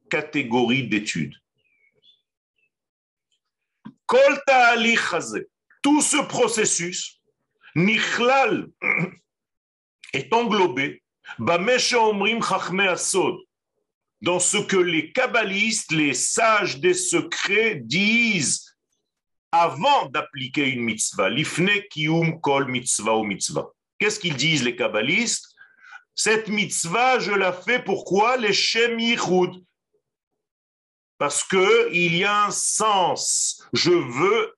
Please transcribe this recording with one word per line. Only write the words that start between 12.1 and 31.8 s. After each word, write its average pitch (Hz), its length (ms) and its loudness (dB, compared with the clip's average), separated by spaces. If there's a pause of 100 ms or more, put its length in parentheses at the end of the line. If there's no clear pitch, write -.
Chachmei 190 460 -2
Asod, 170 480 0 (840)
dans 175 200 0
ce - 180 0
que - 180 0
les 165 360 0
kabbalistes, 220 800 -2
les 151 220 2
sages 208 680 0
des 175 140 4
secrets, 185 800 -2
disent 185 1000 0 (760)
avant 185 540 2
d'appliquer 135 640 -4
une 123 140 -4
mitzvah, 107 480 -2
Lifne 180 600 -2
Kiyum 160 500 -2
Kol 139 280 0
Mitzvah 113 480 -2
ou 110 80 0
Mitzvah. 92 440 -6 (300)
Qu'est-ce 208 220 -2
qu'ils 160 160 -4
disent, 147 280 0
les 123 120 -2
kabbalistes ? 131 800 -2 (600)
Cette 220 340 0
mitzvah, 208 680 0
je 196 140 -4
la 190 200 0
fais 240 300 -2
pourquoi ? 202 540 0
Les 214 160 0
Shem 233 460 0
Yichud. 180 640 0 (1500)
Parce 147 260 -2
que 196 480 2